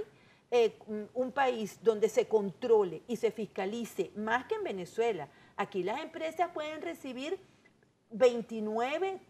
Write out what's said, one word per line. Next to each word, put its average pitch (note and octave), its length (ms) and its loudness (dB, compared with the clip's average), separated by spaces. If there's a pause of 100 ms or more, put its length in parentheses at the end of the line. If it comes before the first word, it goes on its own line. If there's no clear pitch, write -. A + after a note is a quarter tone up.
(500)
eh, A#3 260 4 (100)
un, G#3+ 280 -6
un B3+ 180 -2
país B3 500 0
donde G#3+ 280 4
se A3 180 2
controle G3+ 800 2
y A#3+ 100 -2
se A3 140 0
fiscalice G#3 840 -4
más A3 280 0
que A4 120 -4
en G#4 80 -6
Venezuela. G3 640 -2 (280)
Aquí G3 260 -4
las G#3 200 -2
empresas D#4+ 500 -4
pueden D#4 300 -8
recibir C#4+ 580 -8 (760)
veintinueve, A#3+ 1040 0 (120)